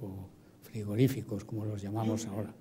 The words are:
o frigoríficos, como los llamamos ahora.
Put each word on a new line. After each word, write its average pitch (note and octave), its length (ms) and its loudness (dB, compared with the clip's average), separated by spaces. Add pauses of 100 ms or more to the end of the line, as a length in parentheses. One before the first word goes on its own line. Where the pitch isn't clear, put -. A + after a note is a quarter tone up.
o F#2+ 280 -8 (340)
frigoríficos, G#2+ 800 2
como A2 200 -2
los G#2 160 -2
llamamos A2 440 0
ahora. G#2 360 -4